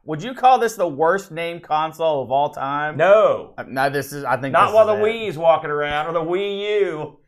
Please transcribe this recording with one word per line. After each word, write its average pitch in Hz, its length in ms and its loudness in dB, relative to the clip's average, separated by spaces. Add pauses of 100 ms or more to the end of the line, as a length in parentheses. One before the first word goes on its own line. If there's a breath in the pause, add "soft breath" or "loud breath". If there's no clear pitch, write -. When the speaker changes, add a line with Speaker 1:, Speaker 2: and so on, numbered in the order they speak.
Speaker 1:
Would 151 180 -8
you 240 140 -8
call 254 240 6
this 220 160 0
the 185 120 0
worst 165 440 0
named 170 320 -8
console 156 580 -2
of 101 80 -8
all 139 220 0
time? 143 440 -6
Speaker 2:
No. 170 600 4
Speaker 1:
Uh, 123 100 -12
no, 135 220 -2
this 139 240 -6
is, 143 100 -10
I 127 140 0
think 135 160 -6
Speaker 2:
Not 190 140 4
Speaker 1:
this 208 80 -2
Speaker 2:
while 220 120 6
Speaker 1:
is 208 120 0
Speaker 2:
the 214 40 2
Speaker 1:
it. 214 120 2
Speaker 2:
Wii 220 140 -6
is 151 60 -8
walking 156 360 2
around 147 340 -2
or 165 80 -6
the 170 80 0
Wii 202 600 -2
U. 151 460 -6